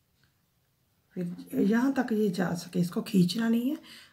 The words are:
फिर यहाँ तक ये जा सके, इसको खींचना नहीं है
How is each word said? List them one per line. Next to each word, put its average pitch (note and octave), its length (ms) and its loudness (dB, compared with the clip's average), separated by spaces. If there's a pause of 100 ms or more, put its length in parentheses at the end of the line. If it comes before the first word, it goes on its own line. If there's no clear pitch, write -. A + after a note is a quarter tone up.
(1160)
फिर F3+ 440 -6
यहाँ A#3 340 2
तक B3+ 180 -2
ये G#3+ 180 2
जा F3 240 -2
सके, - 260 -4
इसको F3 220 -2
खींचना G3+ 460 2
नहीं A#3 220 2
है D#4 80 -4 (340)